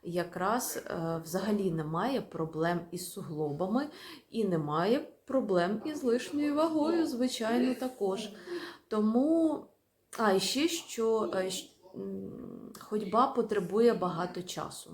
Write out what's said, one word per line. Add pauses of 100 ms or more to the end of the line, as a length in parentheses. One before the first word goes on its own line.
якраз,
е,
взагалі
немає
проблем (120)
із
суглобами (440)
і
немає (180)
проблем
із
лишньою
вагою,
звичайно,
також. (580)
Тому, (580)
а,
і
ще
що,
е,
щ-, (260)
м,
ходьба
потребує
багато
часу.